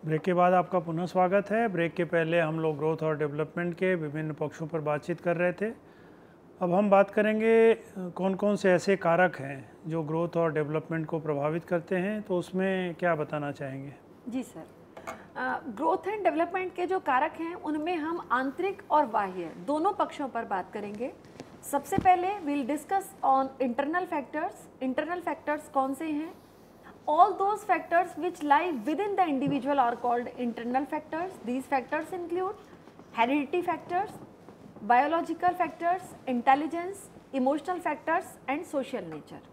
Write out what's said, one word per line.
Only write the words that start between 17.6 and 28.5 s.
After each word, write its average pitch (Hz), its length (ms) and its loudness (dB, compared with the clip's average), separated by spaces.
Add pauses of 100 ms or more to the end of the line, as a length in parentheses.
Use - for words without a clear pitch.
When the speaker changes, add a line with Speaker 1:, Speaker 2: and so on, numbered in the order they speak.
Speaker 2:
हम 302 360 -4
आंतरिक 277 580 -2
और 294 160 6
बाह्य 185 500 -4
दोनों 302 360 -2
पक्षों 285 360 -4
पर 233 160 -6
बात 190 280 -6
करेंगे। 214 400 -8 (580)
सबसे 277 280 0
पहले 359 360 4
we'll 285 420 -2
discuss - 480 -4
on 269 240 4 (140)
internal 294 500 -2
factors। - 720 -6
इंटरनल 302 380 -2
फैक्टर्स 294 480 -4
कौन 269 260 0
से 311 100 -8
हैं? 311 300 -4 (760)
All 359 220 6
those 403 340 0
factors 339 420 2 (100)
which 339 260 -4
lie 294 400 2